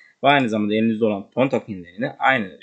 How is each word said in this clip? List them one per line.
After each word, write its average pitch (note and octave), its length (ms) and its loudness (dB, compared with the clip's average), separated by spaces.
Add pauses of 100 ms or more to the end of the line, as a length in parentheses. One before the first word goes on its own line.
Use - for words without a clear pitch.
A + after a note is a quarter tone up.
(240)
Ve C3 40 4
aynı C#3 220 4
zamanda G#2 240 -2
elinizde A2 320 2
olan G2+ 240 -2
ton C3 200 0
tokenlerini G#2 600 -6
aynı A2+ 540 -2